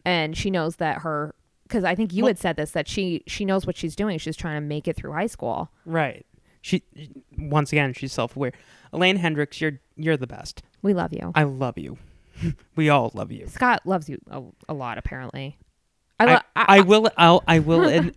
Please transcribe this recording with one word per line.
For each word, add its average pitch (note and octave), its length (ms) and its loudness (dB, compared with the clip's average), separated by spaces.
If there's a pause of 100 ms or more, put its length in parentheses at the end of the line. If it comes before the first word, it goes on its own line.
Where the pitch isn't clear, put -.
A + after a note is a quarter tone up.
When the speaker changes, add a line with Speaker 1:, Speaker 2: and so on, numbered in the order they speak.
Speaker 1:
And E3 320 -2
she G3+ 140 -2
knows E3+ 260 -2
that D#3 260 -2
her, D3+ 320 -6 (340)
'cause G3+ 160 -2
I F3 100 0
think F#3+ 200 -2
you G3+ 80 0
Speaker 2:
Well C4 80 2
Speaker 1:
had F#3 80 -6
said E3+ 180 -4
this, D3+ 140 -6
that D#3 180 -4
she, F#3 380 -4
she - 180 -8
knows F#3+ 220 0
what F3+ 100 -6
she's D#3+ 200 -8
doing. G3+ 220 -4
She's D#3+ 180 -10
trying D#3 200 -8
to D3 100 -8
make D3 220 -8
it D#3+ 80 -2
through - 160 -10
high E3+ 140 -4
school. - 440 -8 (140)
Speaker 2:
Right. D#3 400 -4 (400)
She, - 180 -2 (540)
once D3 360 -2
again, C#3+ 200 0
she's C3 200 -10
self-aware. B2+ 400 -4 (400)
Elaine F3+ 240 2
Hendricks, D#3 440 -2
you're, D3+ 200 -2 (160)
you're D#3 200 0
the C3 100 -8
best. - 360 -16 (200)
Speaker 1:
We G3 120 2
love E3+ 180 -4
you. E3+ 220 -8
Speaker 2:
I D#3 100 4
love C3 340 -4
you. C#2+ 200 -12 (420)
<laughs> E3 140 -4 (220)
We D#3 120 2
all C3+ 260 2
love G#2 160 -8
you. A2 160 -14
Speaker 1:
Scott - 380 -2
loves F3 240 -4
you C#3+ 100 -10 (120)
a, C#3 120 -12 (260)
a D3+ 60 -8
lot, B2 240 -8
apparently. C3 600 -10 (600)
I G#3+ 60 4
Speaker 2:
I, A#3+ 100 8
Speaker 1:
lo-, - 60 6 (160)
I, - 80 2 (140)
Speaker 2:
I - 20 12
will, G#3+ 360 6
I'll, E3+ 300 8
I E3 120 6
will E3 300 4
Speaker 1:
<laughs> - 0 -
Speaker 2:
ad-, E3+ 280 2